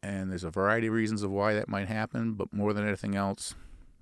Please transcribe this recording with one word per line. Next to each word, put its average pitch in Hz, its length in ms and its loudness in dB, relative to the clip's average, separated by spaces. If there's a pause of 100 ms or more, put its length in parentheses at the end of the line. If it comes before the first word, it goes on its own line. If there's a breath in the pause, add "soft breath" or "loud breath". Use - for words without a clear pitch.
And 95 280 -4
there's 90 140 -4
a 82 60 -4
variety 104 380 4
of 110 40 2
reasons 110 300 2
of 98 80 0
why 101 240 4
that 107 140 0
might 98 200 -2
happen, 110 460 -2
but 101 180 -4
more 104 220 2
than 104 120 0
anything 101 300 0
else, 98 380 -2 (480 loud breath)